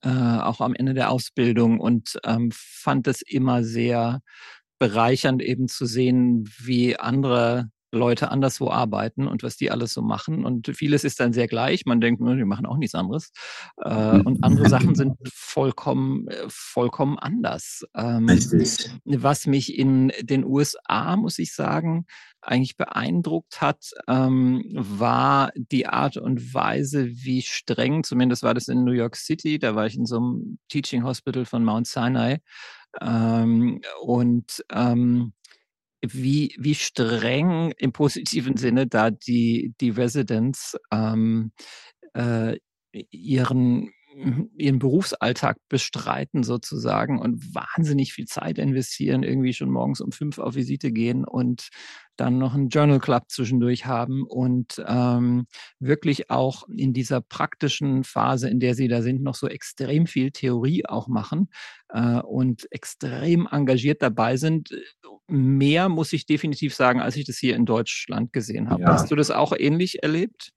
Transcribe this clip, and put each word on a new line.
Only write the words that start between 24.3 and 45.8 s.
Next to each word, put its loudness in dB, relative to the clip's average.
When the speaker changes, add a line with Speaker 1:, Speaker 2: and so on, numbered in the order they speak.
Speaker 1:
war 2
die -2
Art 0
und -4
Weise, 0
wie -4
streng, -2
zumindest 2
war 2
das -2
in 2
New 2
York 0
City, -2
da 0
war 0
ich -4
in -2
so -2
einem -4
Teaching -4
Hospital -4
von -2
Mount 0
Sinai, 0
ähm, 2
und, 0
ähm, 2
wie, 0
wie 0
streng 0
im 0
positiven -2
Sinne 2
da 2
die, 0
die 2
Residents, -2
ähm, 0
äh, -2
ihren, 0
ihren 2
Berufsalltag 0
bestreiten -2